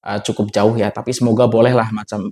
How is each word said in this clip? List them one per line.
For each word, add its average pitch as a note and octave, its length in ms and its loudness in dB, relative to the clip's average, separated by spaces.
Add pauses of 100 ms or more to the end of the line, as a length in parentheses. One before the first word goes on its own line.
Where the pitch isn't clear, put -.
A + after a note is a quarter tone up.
eh, G2+ 160 -6
cukup G#2 320 -4
jauh G#2+ 240 2
ya, G#2 160 -2
tapi - 240 -6
semoga A#2+ 320 2
bolehlah A2+ 440 2
macam G#2 400 -8